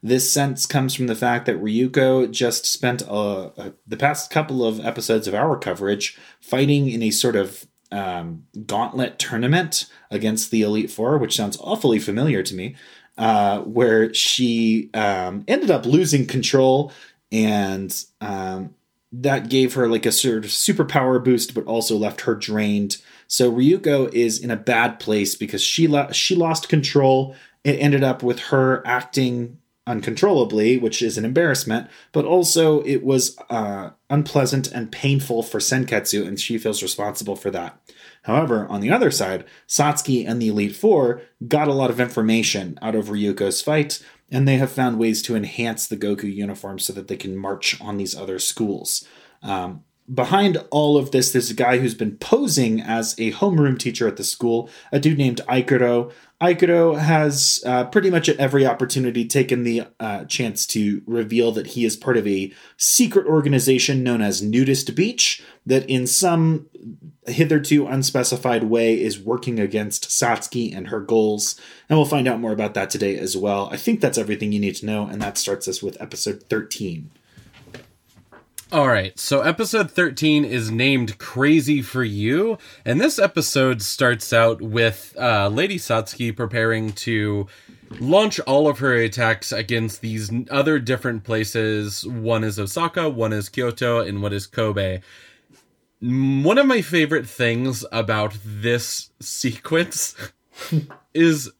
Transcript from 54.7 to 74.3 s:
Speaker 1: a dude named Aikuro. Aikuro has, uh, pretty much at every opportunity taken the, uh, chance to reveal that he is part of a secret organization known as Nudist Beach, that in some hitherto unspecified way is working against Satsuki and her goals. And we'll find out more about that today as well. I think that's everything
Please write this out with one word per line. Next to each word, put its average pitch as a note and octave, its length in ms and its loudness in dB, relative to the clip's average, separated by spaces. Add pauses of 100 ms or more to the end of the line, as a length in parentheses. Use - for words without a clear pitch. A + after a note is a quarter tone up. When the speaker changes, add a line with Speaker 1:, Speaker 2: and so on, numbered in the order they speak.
Speaker 1:
a C#3+ 80 2
dude D3+ 180 2
named B2 300 2
Aikuro. A#2+ 640 2 (280)
Aikuro E3+ 580 4
has, D3+ 680 2
uh, B2 200 2
pretty F#3+ 260 2
much E3 180 2
at D3 100 2
every C#3 280 4
opportunity B2 580 0
taken B2 380 2
the, A#2 220 -2 (160)
uh, G2+ 240 -6
chance - 420 -4
to G#2 400 -2
reveal A#2 460 0
that G#2+ 160 -6
he A#2+ 160 -2
is A2 120 0
part B2 200 0
of G#2 100 0
a G2 260 -2 (240)
secret - 500 2
organization C#3 760 2
known A#2+ 180 0
as G2+ 220 0
Nudist B2+ 540 2
Beach, - 440 0 (240)
that C3 240 2
in B2+ 200 0
some D#3+ 580 2 (600)
hitherto D3 580 2
unspecified B2+ 800 0
way A2+ 360 2
is G2 200 -4
working A#2 400 -4
against G#2 480 -4
Satsuki A#2 680 -2
and F#2+ 120 -10
her A2+ 120 -6
goals. G#2+ 540 0 (340)
And D3+ 80 4
we'll D3+ 100 6
find C#3+ 200 0
out A#2 140 0
more A2+ 120 -4
about G#2 220 -4
that G2 160 -2
today G2 260 -2
as F#2+ 200 -4
well. G2 340 -2
I - 60 -10
think - 240 0
that's B2 180 0
everything G#2 320 -4